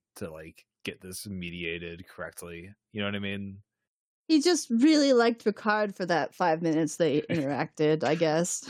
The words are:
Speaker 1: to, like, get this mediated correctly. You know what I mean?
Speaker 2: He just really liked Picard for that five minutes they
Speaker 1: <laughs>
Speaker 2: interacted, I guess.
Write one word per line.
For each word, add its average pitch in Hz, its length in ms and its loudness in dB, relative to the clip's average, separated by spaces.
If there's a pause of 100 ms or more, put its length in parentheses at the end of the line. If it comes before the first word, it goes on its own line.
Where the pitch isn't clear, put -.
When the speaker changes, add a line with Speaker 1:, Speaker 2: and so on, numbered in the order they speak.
(180)
Speaker 1:
to, 90 140 -12
like, 80 340 -20 (200)
get - 160 -10
this 92 260 -14
mediated 85 800 -10
correctly. 85 640 -16 (200)
You 104 80 -6
know 101 60 -2
what 101 80 -4
I 101 40 -4
mean? 101 440 -8 (640)
Speaker 2:
He 311 140 4
just 330 300 0
really 277 420 6
liked 233 300 2
Picard 214 520 0
for 190 120 -6
that 165 260 0
five 170 280 2
minutes 160 360 0
they 151 240 2
Speaker 1:
<laughs> - 80 -6
Speaker 2:
interacted, 151 760 0
I 143 120 2
guess. 165 540 0